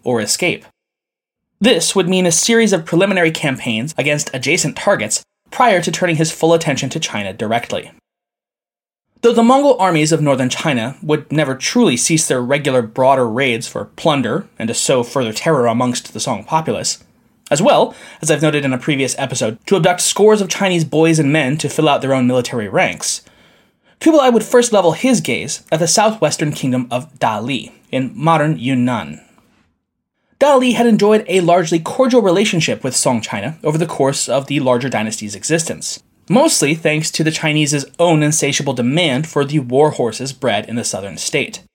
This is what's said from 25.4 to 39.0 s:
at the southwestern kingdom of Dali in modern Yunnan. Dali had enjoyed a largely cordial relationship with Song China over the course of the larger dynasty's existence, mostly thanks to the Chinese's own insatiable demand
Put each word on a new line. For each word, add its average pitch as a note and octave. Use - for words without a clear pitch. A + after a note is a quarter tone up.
at D#3+
the E3
southwestern E3
kingdom B2+
of -
Dali A#2
in C3
modern D3+
Yunnan. A#2+
Dali C4
had A#3
enjoyed G#3+
a F#3
largely E3+
cordial B3
relationship F3+
with C3
Song A#2+
China A#2
over D#3
the E3
course C#3+
of C3+
the C#3+
larger B2
dynasty's G#2+
existence, -
mostly A#3+
thanks D#3
to D#3+
the D#3+
Chinese's D3+
own E3+
insatiable C#3+
demand C3+